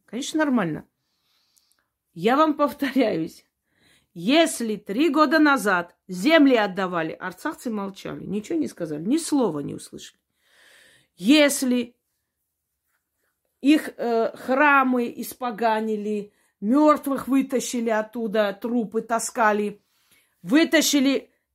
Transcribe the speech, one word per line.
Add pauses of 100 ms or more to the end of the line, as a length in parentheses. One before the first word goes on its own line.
Конечно,
нормально. (1300)
Я
вам
повторяюсь. (680)
Если
три
года
назад (100)
земли
отдавали,
арцахцы
молчали,
ничего
не
сказали,
ни
слова
не
услышали. (920)
Если (1700)
их,
э,
храмы
испоганили, (260)
мёртвых
вытащили
оттуда,
трупы
таскали. (600)
Вытащили (240)